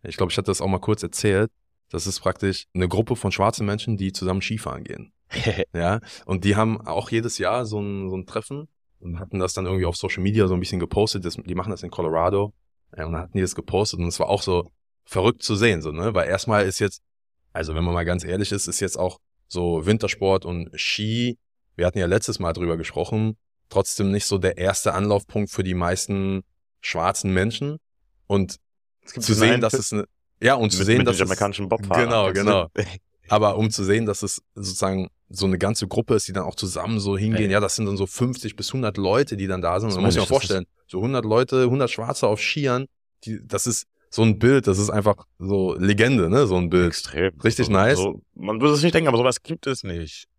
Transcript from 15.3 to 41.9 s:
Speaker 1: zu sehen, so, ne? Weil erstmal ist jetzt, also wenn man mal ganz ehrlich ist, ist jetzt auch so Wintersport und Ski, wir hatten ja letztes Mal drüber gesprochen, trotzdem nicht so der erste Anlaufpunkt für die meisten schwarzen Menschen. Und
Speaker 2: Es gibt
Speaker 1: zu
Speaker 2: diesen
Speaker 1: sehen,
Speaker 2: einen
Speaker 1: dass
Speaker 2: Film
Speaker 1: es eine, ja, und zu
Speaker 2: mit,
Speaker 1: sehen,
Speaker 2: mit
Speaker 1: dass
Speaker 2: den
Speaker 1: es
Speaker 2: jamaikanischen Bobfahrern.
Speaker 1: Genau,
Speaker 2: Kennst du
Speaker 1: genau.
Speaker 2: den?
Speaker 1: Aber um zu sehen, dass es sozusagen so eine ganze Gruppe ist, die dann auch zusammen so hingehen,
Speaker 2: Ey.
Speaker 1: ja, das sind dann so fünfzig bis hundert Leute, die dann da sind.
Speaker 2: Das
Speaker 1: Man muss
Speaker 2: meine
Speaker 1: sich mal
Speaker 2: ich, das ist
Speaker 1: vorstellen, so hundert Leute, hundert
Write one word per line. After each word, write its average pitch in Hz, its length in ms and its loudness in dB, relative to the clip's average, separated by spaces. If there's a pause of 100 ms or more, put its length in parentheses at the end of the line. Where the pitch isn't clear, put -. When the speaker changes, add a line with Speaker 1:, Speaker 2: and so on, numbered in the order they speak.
Speaker 1:
zu 110 120 -2
sehen, 98 280 2
so, 76 100 -6
ne? 95 220 -4
Weil 87 140 2
erstmal 101 380 2
ist 95 140 -2
jetzt, - 220 -2 (500)
also 78 240 -6
wenn 85 80 0
man 87 100 0
mal 87 100 -2
ganz 87 200 -2
ehrlich 95 280 -2
ist, 101 140 -4
ist 85 140 -4
jetzt 92 180 -4
auch 90 200 -2 (280)
so 85 400 -2
Wintersport 98 580 2
und 85 300 -6
Ski, 117 640 -2 (380)
wir 87 100 0
hatten 90 120 0
ja 90 80 0
letztes 98 340 0
Mal 85 120 -2
drüber 85 240 -2
gesprochen, 107 600 -2 (320)
trotzdem 98 420 0
nicht 101 140 0
so 101 140 0
der 92 200 0
erste 95 360 0
Anlaufpunkt 101 560 0
für - 120 -4
die 92 120 -2
meisten 95 680 -2 (380)
schwarzen 92 520 -2
Menschen. 117 440 -2 (500)
Und 101 300 0 (480)
Speaker 2:
Es - 80 -20
gibt 117 120 -8
Speaker 1:
zu 113 80 4
Speaker 2:
diesen 107 120 4
Speaker 1:
sehen, 113 80 6
Speaker 2:
einen 120 100 4
Speaker 1:
dass 113 120 2
Speaker 2:
Film 127 80 2
Speaker 1:
es - 100 -6
eine, 104 120 -4 (380)
ja, 127 120 6
und 113 160 2
zu 90 80 0
Speaker 2:
mit, 95 80 2
Speaker 1:
sehen, 113 120 6
Speaker 2:
mit 123 80 6
Speaker 1:
dass 110 120 4
Speaker 2:
den 95 60 4
Speaker 1:
es 87 40 0
Speaker 2:
jamaikanischen 98 400 0
Bobfahrern. 101 380 2
Speaker 1:
Genau, 113 200 4
Speaker 2:
Kennst 95 140 0
du 101 40 0
Speaker 1:
genau. 98 320 4
Speaker 2:
den? 104 100 0 (420)
Speaker 1:
Aber 104 280 4
um 107 140 2
zu 104 140 -4
sehen, 107 220 4
dass 101 180 -4
es - 180 -6 (140)
sozusagen 95 520 -4 (200)
so 95 180 -2
eine 95 120 2
ganze 98 300 0
Gruppe - 260 0
ist, 104 140 2
die 95 40 -10
dann 95 120 -4
auch 92 120 -8
zusammen 95 420 -4
so 101 180 -2
hingehen, 107 300 0
Speaker 2:
Ey. 95 60 0
Speaker 1:
ja, 101 80 4
das 98 160 -2
sind 110 100 -2
dann 98 100 -2
so 95 100 0
fünfzig 120 500 -4
bis - 160 -6
hundert 120 240 -2
Leute, 104 400 0
die 95 100 -4
dann 92 160 -2
da 85 180 0
sind. 110 100 -2
Speaker 2:
Das 95 60 0
Speaker 1:
Man 92 100 0
muss 92 100 4
Speaker 2:
meine 101 80 2
Speaker 1:
sich - 60 -4
mal 135 60 4
Speaker 2:
ich, 135 40 6
das - 40 -8
ist 95 40 -6
Speaker 1:
vorstellen, 95 180 -2 (220)
so 92 120 -6
hundert 123 240 -2
Leute, 123 460 2
hundert 131 200 0